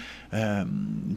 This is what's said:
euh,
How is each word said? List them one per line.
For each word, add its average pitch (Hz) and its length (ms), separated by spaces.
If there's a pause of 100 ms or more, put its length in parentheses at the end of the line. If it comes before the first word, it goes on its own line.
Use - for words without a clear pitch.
(340)
euh, 104 300 (520)